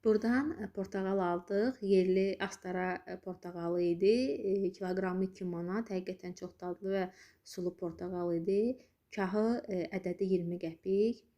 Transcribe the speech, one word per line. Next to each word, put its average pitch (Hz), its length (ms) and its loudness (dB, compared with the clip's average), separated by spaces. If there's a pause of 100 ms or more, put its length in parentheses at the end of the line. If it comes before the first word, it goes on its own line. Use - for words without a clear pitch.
Buradan, 226 460 4 (140)
e, 196 40 -6
portağal 190 520 -2
aldıq. 196 600 0
Yerli 190 580 4
astara, 185 680 -4
e, 180 120 -8
portağalı 175 640 -4
idi. 175 340 6 (340)
E, 196 220 2
kiloqramı 185 520 -2
iki 190 220 -6
manat. 180 460 -4
Həqiqətən 185 440 -6
çox 185 260 -12
dadlı 180 340 -6
və 190 80 2 (400)
sulu 180 340 -6
portağal 175 580 -4
idi. 185 220 0 (580)
Kahı, 208 300 0 (220)
e, 190 100 -2 (220)
ədədi 185 280 -2
iyirmi 175 320 0
qəpik 196 600 0 (160)